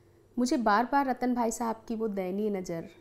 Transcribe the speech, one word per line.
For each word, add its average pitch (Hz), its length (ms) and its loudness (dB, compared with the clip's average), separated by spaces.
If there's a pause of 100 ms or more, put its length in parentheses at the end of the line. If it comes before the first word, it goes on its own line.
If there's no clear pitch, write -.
(400)
मुझे 254 180 2
बार-बार 240 480 4
रतन 247 300 0
भाई 233 160 0
साहब 226 360 -4
की 233 80 -4
वो 220 120 -2
दयनीय 196 420 -2
नज़र 185 400 -4 (120)